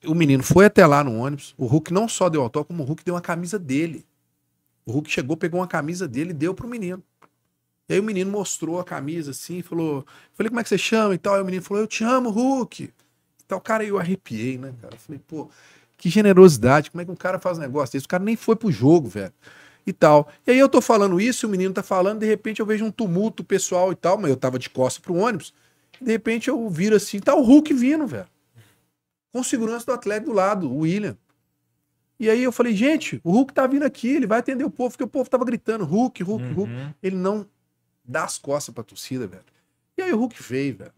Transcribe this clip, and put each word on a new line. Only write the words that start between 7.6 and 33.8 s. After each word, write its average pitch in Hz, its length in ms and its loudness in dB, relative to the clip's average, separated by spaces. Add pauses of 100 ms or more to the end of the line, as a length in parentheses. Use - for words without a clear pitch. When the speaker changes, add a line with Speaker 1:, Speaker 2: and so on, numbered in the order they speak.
Speaker 1:
E 165 40 -2
aí 180 60 2
o 208 40 -2
menino 196 280 -4
mostrou 180 480 -6
a 175 40 -8
camisa 151 480 -8
assim, 175 300 -12
falou, 160 440 -6 (280)
falei, 220 160 -4
"Como 240 100 -4
é - 40 -4
que - 60 -8
você 202 80 2
chama?" 214 380 2
e - 20 -6
tal. 202 180 0
Aí 196 60 2
o 196 40 -4
menino 185 180 -6
falou, 202 180 -4
"Eu 220 60 -2
te - 160 -6
amo, 247 260 0
Hulk." 247 640 -2 (520)
Então, 190 140 -8
cara, 220 240 -2
eu 202 140 -4
arrepiei, 131 600 -6
né, 131 240 -14
cara? 120 120 -20
Eu 117 60 -20
falei, 143 280 -18
"Pô, 156 220 -12 (480)
que - 120 -4
generosidade, 165 840 8
como 170 100 -12
é 175 40 -10
que 185 60 -12
um 170 40 -10
cara 185 240 -6
faz 180 180 -6
um 165 40 -10
negócio 139 320 -6
desse?" 135 120 -6
O - 40 -20
cara 180 140 -2
nem 220 120 0
foi 226 200 0
pro 214 160 -2
jogo, 135 380 4
velho. 98 240 -10 (540)
E 196 60 -6
tal. 151 360 6 (160)
E 240 60 2
aí 254 80 6
eu 269 100 8
tô 269 120 6
falando 202 380 2
isso, 233 280 -2
o - 20 -2
menino 190 240 -2
tá 202 80 -4
falando, 196 380 0
de 214 80 -2
repente 214 320 -2
eu 220 60 -2
vejo 214 200 -2
um 214 60 -4
tumulto 196 520 -4
pessoal 185 480 0
e 170 40 -4
tal, 185 240 0
mas 175 100 -2
eu 127 80 2
tava 127 220 -2
de - 100 -12
costas 127 320 -2
pro 180 140 -6
ônibus, 202 360 -2 (480)
e 262 60 -12
de 220 60 0
repente 226 360 -2
eu 233 220 -2
viro 190 260 2
assim, 202 240 0
tá 233 140 2
o 311 80 4
Hulk 294 320 8
vindo, 277 320 0
velho. 107 220 -10 (1040)
Com 254 80 -4
segurança 233 460 -4
do 254 60 0
Atlético 214 360 -4
do 226 60 -2
lado, 190 340 2
o 131 100 -4
William. 160 380 -2 (1040)
E 220 100 0
aí 240 140 2
eu 254 80 0
falei, 240 240 0
"Gente, 254 480 0
o 170 80 0
Hulk 269 200 4
tá - 140 2
vindo 277 180 0